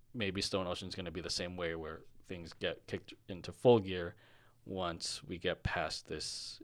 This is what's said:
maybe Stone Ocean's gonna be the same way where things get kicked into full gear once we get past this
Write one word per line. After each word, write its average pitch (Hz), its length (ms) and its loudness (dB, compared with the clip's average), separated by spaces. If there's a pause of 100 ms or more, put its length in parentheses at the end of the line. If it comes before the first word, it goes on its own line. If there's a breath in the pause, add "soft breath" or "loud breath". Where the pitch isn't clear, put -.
(140)
maybe 98 280 0
Stone 95 260 2
Ocean's 90 280 -4
gonna 90 160 -4
be 87 100 -4
the 85 80 -2
same 90 260 -2
way 85 200 0
where 80 260 -6 (260)
things 85 240 -8
get - 340 -2
kicked - 280 -6 (160)
into 90 240 -8
full 120 260 10
gear 90 360 -2 (500 soft breath)
once 87 640 -2
we 87 100 -4
get 87 260 0
past - 440 0
this - 560 -6